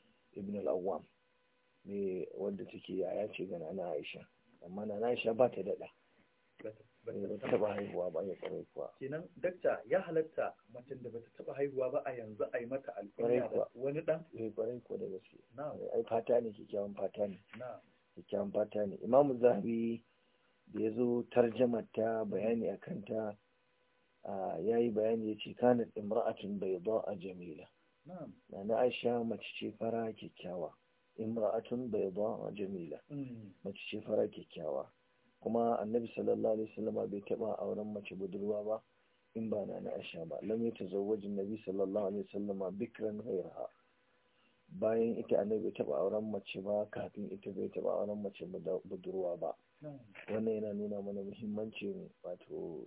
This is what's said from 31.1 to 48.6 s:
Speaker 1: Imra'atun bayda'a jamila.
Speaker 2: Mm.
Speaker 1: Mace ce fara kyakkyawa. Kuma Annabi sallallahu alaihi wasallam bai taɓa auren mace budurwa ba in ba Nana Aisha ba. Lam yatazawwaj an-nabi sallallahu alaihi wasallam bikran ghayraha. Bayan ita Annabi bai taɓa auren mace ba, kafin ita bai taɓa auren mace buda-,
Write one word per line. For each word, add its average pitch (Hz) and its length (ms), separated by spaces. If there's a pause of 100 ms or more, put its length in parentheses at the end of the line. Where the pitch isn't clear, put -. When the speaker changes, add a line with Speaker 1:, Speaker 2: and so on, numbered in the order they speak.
Speaker 1:
Imra'atun 113 720
bayda'a 104 640
jamila. 95 560
Speaker 2:
Mm. 120 420 (120)
Speaker 1:
Mace 196 160 (100)
ce 107 120
fara 110 260
kyakkyawa. - 600 (540)
Kuma 117 400
Annabi 113 340
sallallahu 107 380
alaihi 110 160
wasallam 107 400
bai 101 120
taɓa 107 380
auren 101 340
mace 101 220
budurwa 101 480
ba 110 180 (520)
in 113 160
ba 104 160
Nana 95 320
Aisha 85 320
ba. 76 140
Lam 110 180
yatazawwaj 101 640
an-nabi 101 400
sallallahu 95 400
alaihi 98 240
wasallam 98 480
bikran 110 480
ghayraha. - 420 (1000)
Bayan 113 480
ita - 240
Annabi 104 220
bai 101 80
taɓa - 260
auren 107 340
mace 98 300
ba, 104 300
kafin - 400
ita - 200
bai 101 180
taɓa - 200
auren 101 320
mace 101 240
buda-, 87 400